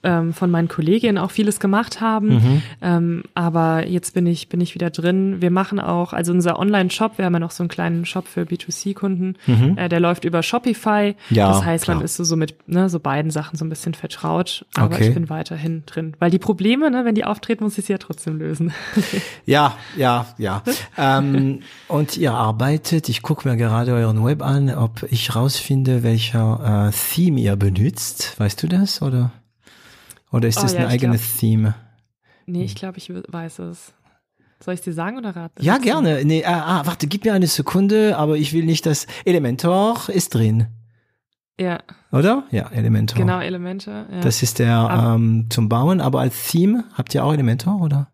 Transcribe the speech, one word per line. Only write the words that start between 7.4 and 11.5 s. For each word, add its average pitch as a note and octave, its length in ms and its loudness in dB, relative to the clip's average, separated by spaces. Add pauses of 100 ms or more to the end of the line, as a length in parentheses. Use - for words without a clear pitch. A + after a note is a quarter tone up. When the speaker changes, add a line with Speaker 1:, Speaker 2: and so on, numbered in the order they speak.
Speaker 1:
so - 100 -6
einen E3+ 60 -2
kleinen E3+ 360 -2
Shop F#3 220 -8
für F3 180 -4
B F3 120 -6
two - 160 -10
C-Kunden, F#3+ 640 -4 (100)
Speaker 2:
Mhm. C3 320 4
Speaker 1:
äh, F3+ 100 -2
der E3+ 120 2
läuft F3 240 0
über E3+ 180 0
Shopify. G#3 720 0 (160)
Speaker 2:
Ja, G3 220 6